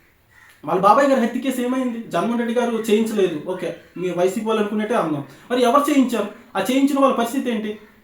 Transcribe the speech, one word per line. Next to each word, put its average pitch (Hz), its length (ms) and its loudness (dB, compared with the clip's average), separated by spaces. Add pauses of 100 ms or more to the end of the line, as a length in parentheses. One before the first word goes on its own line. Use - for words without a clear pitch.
(640)
వాళ్ళ 170 180 0
బాబాయ్ 220 260 6
గారి 247 120 4
హత్య 226 200 -2
కేసు 262 200 -4
ఏమైంది? 247 480 -4
జగన్మోహన్ 220 300 -2
రెడ్డి 233 220 0
గారు 233 160 0 (140)
చేయించలేదు, 190 600 0
ఓకే, 151 260 -8 (200)
మీ 175 140 -4
వైసీపీ 185 360 0
వాళ్ళు 220 140 0
అనుకున్నట్టే 214 340 -2
అందాం. 156 300 -2 (260)
మరి 247 120 2
ఎవరు 277 280 2
చేయించారు? 233 380 2 (280)
ఆ 196 40 -2
చేయించిన 277 400 2
వాళ్ళ 262 140 4
పరిస్థితి 233 360 -2
ఏంటి? 214 280 -4 (260)